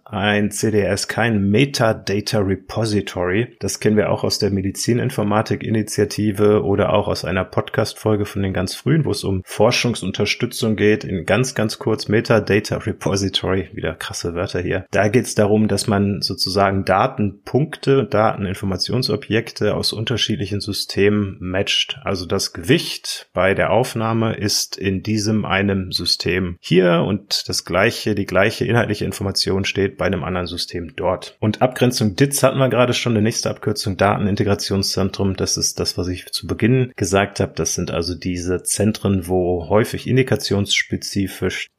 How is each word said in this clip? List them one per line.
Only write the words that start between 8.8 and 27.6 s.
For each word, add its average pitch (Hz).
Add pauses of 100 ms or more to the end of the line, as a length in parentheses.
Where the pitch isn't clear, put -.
wo -
es -
um 95
Forschungsunterstützung 110
geht. 104
In 85
ganz, 117
ganz 107
kurz -
Metadata 107
Repository, 95
wieder 82
krasse -
Wörter 90
hier. 90
Da 101
geht's 113
darum, 107
dass 98
man 101
sozusagen 98
Datenpunkte, 123
Dateninformationsobjekte 104
aus -
unterschiedlichen 104
Systemen 101
matcht. 92
Also 92
das 95
Gewicht -
bei 92
der 82
Aufnahme 113
ist -
in 95
diesem 107
einem 95
System 90
hier 175
und -
das -